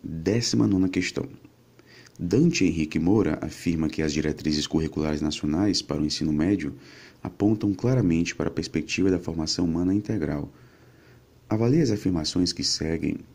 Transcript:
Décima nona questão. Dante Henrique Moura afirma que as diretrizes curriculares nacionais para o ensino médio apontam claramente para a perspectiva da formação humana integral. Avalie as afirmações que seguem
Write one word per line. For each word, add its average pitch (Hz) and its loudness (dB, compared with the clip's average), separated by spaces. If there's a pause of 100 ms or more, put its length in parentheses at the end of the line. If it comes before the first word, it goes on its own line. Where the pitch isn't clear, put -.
Décima 107 0
nona 95 4
questão. 92 -2 (880)
Dante 107 2
Henrique 80 0
Moura 87 2
afirma 80 -2
que 78 -4
as 76 0
diretrizes 76 -2
curriculares 76 -2
nacionais 78 0
para 76 -4
o 76 0
ensino 78 -2
médio 78 0 (480)
apontam 107 0
claramente 95 2
para 80 -2
a 85 -4
perspectiva 85 -2
da 92 2
formação 82 -2
humana 87 0
integral. 76 -2 (960)
Avalie 117 4
as 131 2
afirmações 90 0
que - -6
seguem 80 -2 (160)